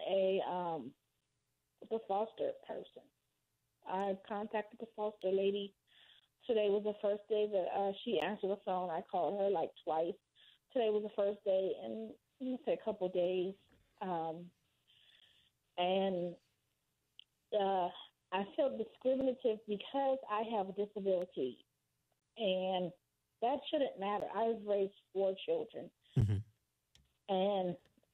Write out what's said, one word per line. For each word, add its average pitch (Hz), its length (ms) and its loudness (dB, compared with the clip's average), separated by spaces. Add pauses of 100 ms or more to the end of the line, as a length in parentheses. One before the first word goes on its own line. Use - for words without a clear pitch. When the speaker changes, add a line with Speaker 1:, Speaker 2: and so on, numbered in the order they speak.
Speaker 1:
a, 190 300 4 (100)
um, 165 400 -2 (1040)
the 226 160 0
foster 202 420 -2 (180)
person. - 360 -12 (840)
I 196 300 -2 (100)
contacted 214 520 -6
the 226 160 -10
foster 214 340 -2
lady. 196 460 2 (720)
Today 214 220 4
was 208 140 4
the 208 120 -2 (120)
first 208 220 2
day 214 220 4
that, 190 140 2 (140)
uh, 196 120 2 (120)
she 208 160 2
answered 190 300 0
the 202 160 2
phone. 180 240 0
I 165 120 -2 (100)
called 180 280 2
her, 196 120 4
like, 165 180 2 (140)
twice. 170 340 0 (560)
Today 226 160 2
was 214 140 2
the 208 180 -4
first 202 240 0
day, 190 280 2 (100)
and 220 260 -8 (300)
let 254 120 -4
me 254 140 -4
say 180 80 2
a 170 120 -4
couple 196 240 -2
days, 185 440 0 (480)
um, 175 440 -4 (1300)
and, 180 580 0 (1200)
uh, 190 300 2 (420)
I 196 140 0 (100)
felt 262 220 2
discriminative 254 920 0
because 269 520 0 (100)
I 214 140 0 (120)
have 196 140 0
a 190 40 -10
disability, 185 920 -2 (720)
and 185 540 0 (500)
that 269 180 2 (120)
shouldn't 285 280 0
matter. 202 260 -2 (100)
I've 220 300 0
raised 202 280 2 (200)
four 190 200 2 (120)
children, - 440 -4 (280)
Speaker 2:
Mm-hmm. 104 200 4 (960)
Speaker 1:
and 190 420 2 (380)